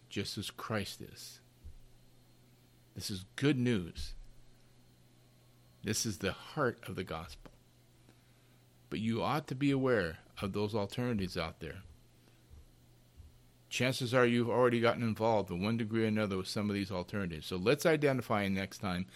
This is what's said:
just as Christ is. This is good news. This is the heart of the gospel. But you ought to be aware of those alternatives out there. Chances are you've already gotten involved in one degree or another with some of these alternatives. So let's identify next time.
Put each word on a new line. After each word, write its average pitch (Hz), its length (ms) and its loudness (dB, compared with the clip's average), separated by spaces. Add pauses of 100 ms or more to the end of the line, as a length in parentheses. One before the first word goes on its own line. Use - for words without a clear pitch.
just - 280 -6
as 101 140 -6
Christ - 500 -6
is. - 380 -16 (1600)
This 101 140 -8
is 95 160 -8 (100)
good 139 220 4
news. 120 560 0 (1700)
This - 220 -2
is 104 140 -4
the 95 120 0
heart - 560 -2
of 101 80 -8
the 95 80 -4
gospel. - 480 -10 (1400)
But 78 100 -4
you 110 240 0
ought 143 240 0
to 139 80 -6
be 139 160 2
aware 123 480 2 (220)
of 98 120 -2
those 104 220 0
alternatives 104 600 -2
out 82 220 -4
there. 85 240 -10 (1900)
Chances 123 420 0
are 123 120 8
you've 120 240 4
already 120 320 4
gotten 113 200 4
involved 110 480 2
in 90 140 -2
one 113 140 0
degree 113 260 0
or 110 40 4
another 107 280 2
with 92 140 -4
some 104 200 -2
of 101 60 0
these 101 160 -4
alternatives. 90 560 -6
So 98 80 -4
let's 113 300 2
identify 131 640 2
next 98 300 -2
time. 92 260 -2 (100)